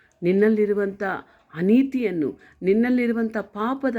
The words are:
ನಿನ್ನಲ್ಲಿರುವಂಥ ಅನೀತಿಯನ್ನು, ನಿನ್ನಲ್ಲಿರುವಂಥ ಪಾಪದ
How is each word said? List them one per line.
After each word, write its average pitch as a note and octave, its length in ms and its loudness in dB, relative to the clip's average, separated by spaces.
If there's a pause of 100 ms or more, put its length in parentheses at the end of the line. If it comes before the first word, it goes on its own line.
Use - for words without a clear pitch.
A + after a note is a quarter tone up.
(220)
ನಿನ್ನಲ್ಲಿರುವಂಥ G3+ 800 2 (520)
ಅನೀತಿಯನ್ನು, G3+ 840 0 (240)
ನಿನ್ನಲ್ಲಿರುವಂಥ A#3 760 0
ಪಾಪದ A#3+ 640 -4